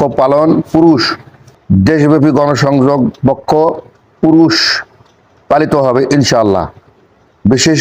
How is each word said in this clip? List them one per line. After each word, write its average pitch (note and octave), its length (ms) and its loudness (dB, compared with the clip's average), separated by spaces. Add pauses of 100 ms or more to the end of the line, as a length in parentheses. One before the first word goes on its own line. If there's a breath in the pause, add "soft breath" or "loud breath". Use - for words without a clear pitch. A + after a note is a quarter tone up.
(200)
পালন C#3+ 280 2 (220)
পুরুষ, D#3+ 320 2 (880)
দেশব্যাপী D3+ 420 2
গণসংযোগ C#3 720 0 (260)
পক্ষ - 240 -4 (720)
পুরুষ D#3+ 320 2 (960)
পালিত D3+ 260 0
হবে C3 260 0 (140)
ইনশাআল্লাহ। A2 500 0 (760)
বিশেষ C3 360 0